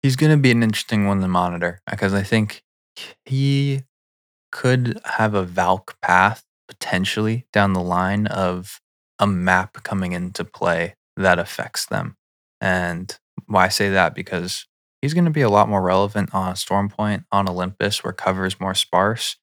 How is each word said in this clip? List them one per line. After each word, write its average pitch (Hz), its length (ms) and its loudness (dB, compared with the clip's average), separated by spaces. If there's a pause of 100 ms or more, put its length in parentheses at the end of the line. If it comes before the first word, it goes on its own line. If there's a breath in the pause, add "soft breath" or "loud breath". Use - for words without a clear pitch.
He's 131 140 2
gonna 156 180 6
be 135 160 6
an 117 120 4
interesting 107 440 0
one 98 140 2
to 92 80 0
monitor, 90 580 0
uh, 104 80 -6
'cause 98 180 0
I 98 100 0
think 107 400 -2 (600 loud breath)
he 139 600 0 (680)
could 127 540 0
have 110 280 0
a 95 100 0
Valk 90 580 -2
path 92 420 2 (240)
potentially 110 840 -4
down 98 220 4
the 92 80 0
line 92 460 0
of 92 520 -4 (400)
a 101 80 2
map 92 560 0
coming 92 300 -4
into 90 320 -6
play 85 500 -4 (220)
that 92 200 4
affects - 480 -6
them. - 300 -6 (460)
And 90 560 -4 (280)
why 92 200 4
I - 20 0
say 101 220 0
that, 92 260 2
because 90 500 -8 (360)
he's 143 120 -4
gonna 175 160 2
be 151 120 0
a 117 80 4
lot 104 200 4
more 98 120 0
relevant 98 520 0
on 95 220 -2
Stormpoint, 104 760 -2
on 98 180 2
Olympus, 92 540 -4
where 92 100 -6
cover 95 320 -2
is 92 140 -4
more 95 140 -4
sparse 98 680 0